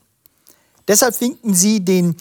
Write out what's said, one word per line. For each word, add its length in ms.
Deshalb 320
winkten 340
sie 300
den 360